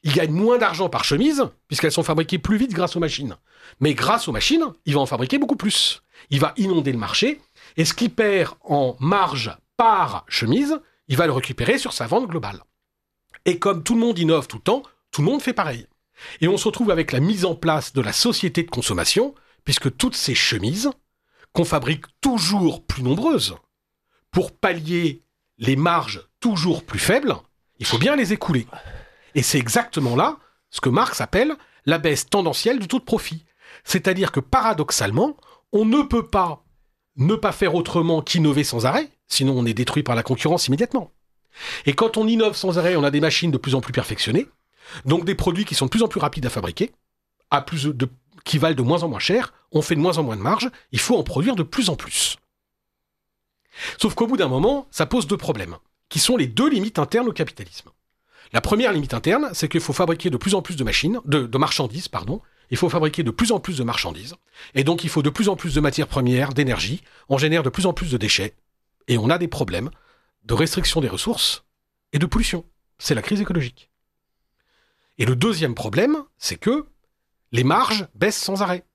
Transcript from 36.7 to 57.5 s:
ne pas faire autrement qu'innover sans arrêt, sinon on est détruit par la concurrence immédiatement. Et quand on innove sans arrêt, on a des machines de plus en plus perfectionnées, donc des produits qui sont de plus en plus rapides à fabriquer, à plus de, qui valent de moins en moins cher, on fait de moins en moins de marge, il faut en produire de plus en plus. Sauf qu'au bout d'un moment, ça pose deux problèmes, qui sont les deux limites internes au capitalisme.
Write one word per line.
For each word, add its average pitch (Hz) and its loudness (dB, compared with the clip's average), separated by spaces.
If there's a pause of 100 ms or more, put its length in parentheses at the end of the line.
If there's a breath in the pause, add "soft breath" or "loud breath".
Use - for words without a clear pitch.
ne 151 4
pas 220 -2
faire 170 0
autrement 165 0
qu'innover 151 2
sans 120 -2
arrêt, 254 0 (180)
sinon 135 0
on 117 0
est 113 0
détruit 123 -2
par 127 -2
la 113 0
concurrence 151 0
immédiatement. 175 0 (720 loud breath)
Et 143 2
quand 226 0
on 220 2
innove 226 4
sans 180 0
arrêt, 175 2
on 143 2
a 143 4
des 143 2
machines 160 2
de 135 2
plus 135 0
en 131 0
plus 123 -10
perfectionnées, 120 -2 (580 loud breath)
donc 165 2
des 190 0
produits 190 0
qui - -8
sont - 0
de 131 -2
plus 233 2
en 220 2
plus 196 -4
rapides 147 -2
à - -2
fabriquer, 90 -4 (580)
à 143 2
plus 143 -6
de, 135 -2 (360)
qui - -2
valent 160 2
de 131 -2
moins 156 2
en 170 -4
moins 113 -6
cher, 202 -2 (200 soft breath)
on 151 2
fait 175 0
de 147 0
moins 170 2
en 160 0
moins 113 -4
de 95 -8
marge, 220 0 (200 loud breath)
il 120 -2
faut - 2
en 165 2
produire 240 0
de 180 -2
plus - -2
en 143 -4
plus. - -4 (1600 loud breath)
Sauf - 0
qu'au 233 0
bout 240 0
d'un 165 2
moment, 208 0
ça - -2
pose 220 0
deux 196 -2
problèmes, 92 -6 (320)
qui - -4
sont 247 2
les 143 2
deux 214 2
limites 214 0
internes 233 0
au 196 -4
capitalisme. - -10 (640 soft breath)